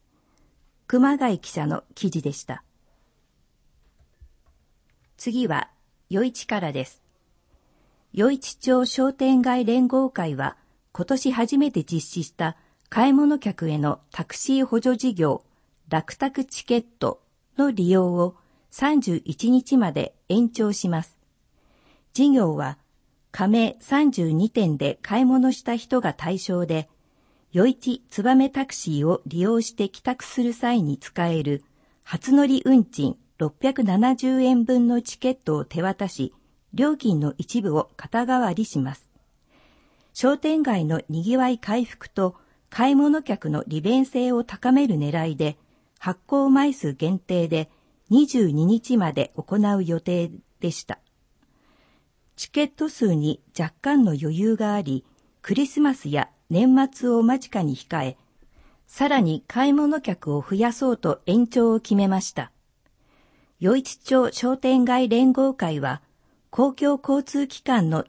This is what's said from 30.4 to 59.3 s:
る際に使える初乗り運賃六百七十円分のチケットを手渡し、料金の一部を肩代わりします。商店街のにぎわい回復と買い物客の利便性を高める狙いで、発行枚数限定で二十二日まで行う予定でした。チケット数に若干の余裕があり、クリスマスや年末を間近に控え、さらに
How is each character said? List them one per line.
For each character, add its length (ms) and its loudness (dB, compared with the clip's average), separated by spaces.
る 100 -2
際 300 -2
に 160 -4
使 280 -6
え 160 0
る 220 -4
初 300 -6
乗 140 6
り 180 2
運 200 6
賃 320 -4
六 220 -4
百 240 0
七 320 2
十 260 0
円 220 4
分 220 2
の 140 0
チ 180 -10
ケ 120 -2
ッ 40 -2
ト 220 -4
を 80 -4
手 180 -6
渡 260 -4
し、 260 -8
料 220 0
金 240 0
の 180 -2
一 220 -6
部 160 -2
を 200 -4
肩 300 -6
代 140 0
わ 120 -2
り 120 -4
し 140 -6
ま 160 -4
す。 140 -20
商 240 0
店 260 0
街 220 -2
の 240 -2
に 140 -6
ぎ 140 0
わ 120 2
い 100 -2
回 260 -4
復 260 -16
と 240 -2
買 220 2
い 20 6
物 280 4
客 280 -6
の 160 -2
利 140 -6
便 240 2
性 280 -2
を 100 0
高 300 -2
め 140 6
る 100 0
狙 320 -2
い 80 -4
で、 220 -4
発 280 -6
行 240 2
枚 240 4
数 200 -4
限 240 -2
定 280 -2
で 240 -4
二 160 6
十 240 2
二 160 2
日 300 2
ま 160 0
で 240 -4
行 200 -6
う 280 2
予 160 -4
定 300 -4
で 100 -4
し 140 -10
た。 140 -12
チ 140 -14
ケ 120 0
ッ 60 -4
ト 180 -6
数 260 -2
に 260 -2
若 240 -6
干 220 4
の 80 2
余 260 -4
裕 160 0
が 200 -2
あ 60 -2
り、 240 -6
ク 140 -4
リ 100 2
ス 140 -2
マ 120 4
ス 160 -10
や 200 -2
年 420 4
末 160 -4
を 160 4
間 160 2
近 240 -6
に 100 -2
控 300 -6
え、 120 -8
さ 220 -2
ら 120 2
に 280 0